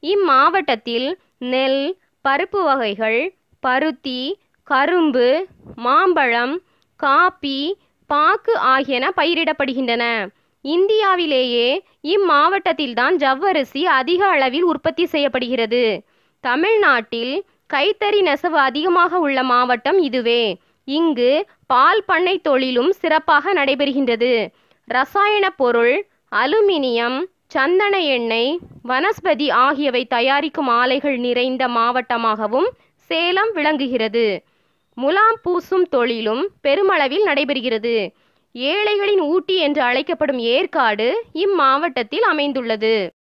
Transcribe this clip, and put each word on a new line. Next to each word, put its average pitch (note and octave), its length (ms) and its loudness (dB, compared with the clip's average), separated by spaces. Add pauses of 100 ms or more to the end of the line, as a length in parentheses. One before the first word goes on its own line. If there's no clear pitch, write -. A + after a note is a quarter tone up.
இம்மாவட்டத்தில் C#4+ 1040 2 (300)
நெல், C4 460 -2 (420)
பருப்பு E4 380 -2
வகைகள், A3+ 560 0 (440)
பருத்தி, C4 580 -2 (460)
கரும்பு, C#4+ 640 2 (460)
மாம்பழம், C4 800 2 (460)
காப்பி, D4 600 0 (500)
பாக்கு E4 480 0
ஆகியன C4 480 0 (100)
பயிரிடப்படுகின்றன. C#4 920 -2 (600)
இந்தியாவிலேயே E4 1000 0 (400)
இம்மாவட்டத்தில்தான் E4 1080 0
ஜவ்வரிசி C#4 680 0
அதிக E4 440 2
அளவில் C#4+ 360 2
உற்பத்தி E4 420 -2
செய்யப்படுகிறது. B3 760 -2 (600)
தமிழ்நாட்டில் C4 880 0 (360)
கைத்தறி G4+ 520 0
நெசவு D#4+ 360 0
அதிகமாக E4+ 600 2
உள்ள C#4 240 0
மாவட்டம் B3 560 0
இதுவே. A#3+ 440 0 (440)
இங்கு C4+ 440 0 (360)
பால் D#4+ 380 4
பண்ணை F4+ 340 0
தொழிலும் C4 520 0
சிறப்பாக D#4+ 600 0
நடைபெறுகின்றது. C4 800 0 (540)
ரசாயன G4+ 640 0
பொருள், A#3+ 460 2 (360)
அலுமினியம், C4 880 0 (280)
சந்தன F#4 480 0 (120)
எண்ணெய், A#3 440 -2 (320)
வனஸ்பதி D4+ 680 -2
ஆகியவை C4 540 2
தயாரிக்கும் C4+ 640 0
ஆலைகள் B3+ 500 0
நிறைந்த B3 500 -2
மாவட்டமாகவும் A#3 1040 -2 (400)
சேலம் F4+ 440 0
விளங்குகிறது. B3+ 720 0 (720)
முலாம் G4 440 2
பூசும் F4+ 480 -2
தொழிலும் A#3 540 -2 (180)
பெருமளவில் E4 640 0
நடைபெறுகிறது. B3 720 -2 (600)
ஏழைகளின் G4+ 640 0
ஊட்டி F4+ 360 -2
என்று D4 240 0
அழைக்கப்படும் C4+ 580 -2
ஏற்காடு A#3 680 0 (260)
இம்மாவட்டத்தில் D#4 960 0
அமைந்துள்ளது. A#3 680 -2 (260)